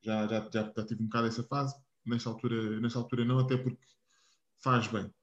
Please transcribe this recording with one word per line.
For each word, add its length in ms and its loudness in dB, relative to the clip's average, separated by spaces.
Já, 240 0
já, 260 -2
já, 220 -2
já 100 -2
tive 180 -4
um 20 0
bocado 220 2
essa 160 -2
fase, 320 -2
nesta 240 -2
altura, 500 -2
nesta 200 -2
altura 260 0
não, 140 4
até 180 4
porque 280 -4
faz 240 4
bem. 240 -4